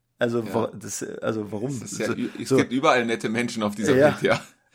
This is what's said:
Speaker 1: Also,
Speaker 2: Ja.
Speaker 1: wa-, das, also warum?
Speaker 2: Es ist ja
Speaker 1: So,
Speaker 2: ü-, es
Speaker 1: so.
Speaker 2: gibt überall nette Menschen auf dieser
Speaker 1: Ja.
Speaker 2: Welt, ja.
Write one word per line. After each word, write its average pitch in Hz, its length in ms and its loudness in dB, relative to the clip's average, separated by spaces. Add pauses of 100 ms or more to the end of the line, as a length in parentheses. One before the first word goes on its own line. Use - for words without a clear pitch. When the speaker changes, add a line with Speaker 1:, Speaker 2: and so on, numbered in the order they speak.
(200)
Speaker 1:
Also, 120 220 2
Speaker 2:
Ja. 110 120 -8
Speaker 1:
wa-, 117 200 0
das, 104 300 -10 (180)
also 107 300 -4
warum? 110 180 -4
Speaker 2:
Es 127 120 -6 (100)
ist - 80 -8
ja 107 80 -2
Speaker 1:
So, 117 60 -2
Speaker 2:
ü-, - 160 -4 (120)
es 113 80 -8
Speaker 1:
so. 135 80 6
Speaker 2:
gibt 131 140 4
überall 127 340 4
nette 117 220 -2
Menschen 113 340 -2
auf 104 140 0
dieser 113 220 2
Speaker 1:
Ja. 147 100 8
Speaker 2:
Welt, 139 140 0
ja. - 200 2 (340)